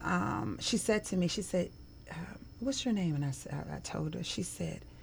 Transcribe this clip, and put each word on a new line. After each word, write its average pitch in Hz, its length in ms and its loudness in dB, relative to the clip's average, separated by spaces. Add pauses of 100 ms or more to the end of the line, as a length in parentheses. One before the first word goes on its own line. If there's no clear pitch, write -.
um, - 580 2
she - 160 2
said 214 300 4
to 190 100 2
me, 180 100 6
she 196 160 2
said, - 280 2 (400)
uh, - 40 -8 (460)
"What's 269 240 0
your 233 100 4
name?" 175 220 4
And 143 80 2
I 139 80 2
said, - 220 -6 (160)
I, - 60 -4
I - 40 -4
told - 340 -2
her. - 80 -2
She - 220 -2
said, - 360 -4 (220)